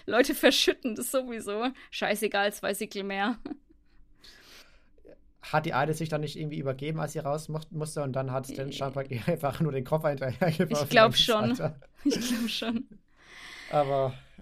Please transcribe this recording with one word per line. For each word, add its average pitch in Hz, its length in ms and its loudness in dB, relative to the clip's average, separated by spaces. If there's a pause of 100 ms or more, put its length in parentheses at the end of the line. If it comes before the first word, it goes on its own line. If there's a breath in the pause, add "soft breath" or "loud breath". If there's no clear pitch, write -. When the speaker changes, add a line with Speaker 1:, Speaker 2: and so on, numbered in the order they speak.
Speaker 1:
Leute 262 300 4
verschütten - 600 4
das 240 140 -6
sowieso. 233 580 -2 (220 loud breath)
Scheißegal, 202 640 0
zwei 202 220 -4
Sickel 202 300 -6
mehr. 196 360 -2 (2000 soft breath)
Speaker 2:
Hat 156 240 0
die 165 80 -2
eine 147 200 2
sich 156 160 -4
dann 151 100 -2
nicht 151 180 -6
irgendwie 151 220 -6
übergeben, 139 400 -4
als 151 140 -4
sie 160 60 -6
raus 151 280 -4
mo-, 156 220 -6
musste 156 340 -6
und 135 80 -2
dann 131 200 -2
hat 131 160 -4
Stan 135 200 -6
Speaker 1:
Äh. 139 60 -8
Speaker 2:
Starbuck 135 360 -4
ihr 120 140 -4
<laughs> - 40 -2
einfach 147 340 0
nur 156 100 2
den 131 140 -2
Koffer 156 240 0
hinterhergeworfen? 147 720 0
Speaker 1:
Ich 131 60 -2
glaub 226 220 8
Speaker 2:
Das - 80 2
ist - 60 4
Speaker 1:
schon. 220 260 4
Speaker 2:
Alter. 202 340 -4
Speaker 1:
<laughs> - 40 -20 (140)
Ich 277 160 2
glaub 233 300 -2
schon. 226 400 -4 (800 loud breath)
Speaker 2:
Aber, 139 460 2 (260 loud breath)